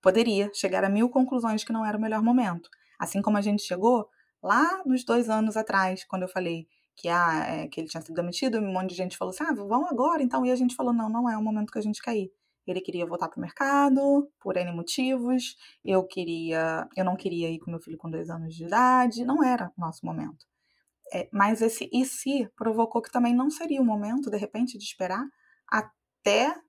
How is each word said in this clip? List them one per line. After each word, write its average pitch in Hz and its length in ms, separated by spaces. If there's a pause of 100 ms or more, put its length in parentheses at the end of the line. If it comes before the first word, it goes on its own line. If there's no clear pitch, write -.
Poderia 202 520
chegar 185 300
a 196 40
mil 208 220
conclusões 247 540
que - 80
não 220 120
era 214 140
o - 20
melhor 220 220
momento. 220 480 (280)
Assim - 240
como 208 160
a - 20
gente 208 220
chegou 214 460 (340)
lá 320 440
nos 254 180
dois 233 260
anos 220 260
atrás, 190 480
quando 185 180
eu 185 60
falei 170 400 (260)
que, - 140
ah, 170 400
é, 156 200
que - 120
ele - 80
tinha 165 140
sido 165 120
demitido, 180 440
um 196 140
monte 185 180
de 175 60
gente 180 200
falou 185 160
assim, 294 120
"Ah, 330 100
vamos 226 360
agora 294 320
então", 254 240
e 247 40
a 254 60
gente 247 200
falou, 247 160
"Não, 226 160
não 233 200
é 226 80
o 214 60
momento 214 300
que 226 60
a 208 40
gente 214 200
quer 233 140
ir." 190 140 (360)
Ele 185 140
queria 175 260
voltar 170 220
pro - 120
mercado, 277 1000
por 185 180
N 180 160
motivos, 247 840 (280)
eu 190 200
queria, 165 840 (100)
eu 190 80
não 185 120
queria 170 340
ir 165 80
com 170 120
meu 165 100
filho 160 180
com 165 120
dois 165 200
anos 165 240
de 165 100
idade, 247 600
não 285 180
era 240 340
o 185 40
nosso 165 260
momento. 156 400 (680)
É, - 200
mas 214 300
esse 226 300
"e 254 120
se" 269 500
provocou 220 480
que - 80
também 240 240
não 262 160
seria 302 300
o 262 40
momento, 220 460
de 214 60
repente, 233 420
de 202 60
esperar 196 400 (420)
até 220 880 (140)